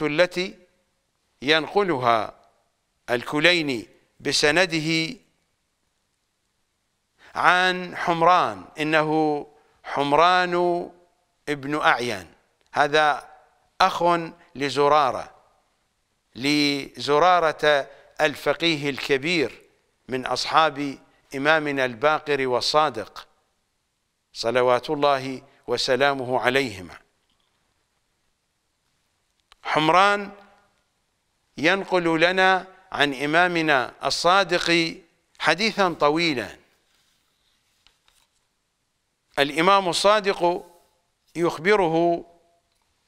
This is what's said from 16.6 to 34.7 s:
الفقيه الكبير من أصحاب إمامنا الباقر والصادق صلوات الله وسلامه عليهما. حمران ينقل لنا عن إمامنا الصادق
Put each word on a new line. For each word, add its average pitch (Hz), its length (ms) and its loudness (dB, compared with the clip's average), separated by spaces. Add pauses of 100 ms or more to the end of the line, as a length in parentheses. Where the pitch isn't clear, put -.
الفقيه 147 720 -2
الكبير 135 720 -2 (460)
من 123 180 -6
أصحاب 143 720 -2 (360)
إمامنا 143 500 0
الباقر 135 640 -2
والصادق 123 840 -2 (1040)
صلوات 123 580 0
الله 135 520 -2 (240)
وسلامه 127 760 -2
عليهما. 107 580 -2 (2750)
حمران 196 720 2 (1200)
ينقل 175 640 0
لنا 185 460 2 (260)
عن 139 220 0
إمامنا 151 800 0 (100)
الصادق 170 960 0 (380)